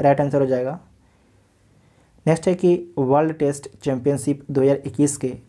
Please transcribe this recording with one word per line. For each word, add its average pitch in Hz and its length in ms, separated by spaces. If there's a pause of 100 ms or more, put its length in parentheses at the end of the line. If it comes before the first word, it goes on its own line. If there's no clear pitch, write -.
राइट 143 200
आंसर 143 200
हो 135 60
जाएगा। 131 340 (1500)
नेक्स्ट 160 220
है 180 60
कि 175 440
वर्ल्ड 147 380
टेस्ट 143 320 (140)
चैंपियनशिप 139 680
दो 135 120
हज़ार 139 140
इक्कीस 143 400
के 127 220 (100)